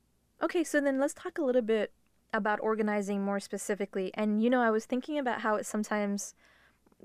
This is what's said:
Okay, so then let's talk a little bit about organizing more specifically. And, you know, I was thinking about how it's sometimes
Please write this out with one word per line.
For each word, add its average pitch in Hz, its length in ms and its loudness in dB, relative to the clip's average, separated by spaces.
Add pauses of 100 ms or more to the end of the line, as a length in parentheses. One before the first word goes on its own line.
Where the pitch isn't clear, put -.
(420)
Okay, 330 220 0
so 294 160 0
then 277 180 2
let's 285 160 0
talk - 240 -8
a 349 40 0
little 254 200 2
bit 214 300 0 (400)
about 214 300 0
organizing 208 600 0
more 196 180 0
specifically. 196 760 -4
And, 214 280 2
you 240 80 4
know, 254 120 4
I 226 80 4
was 220 160 0
thinking 277 320 -4
about 247 220 -2
how 220 160 2
it's 208 120 -4
sometimes 208 680 -2 (720)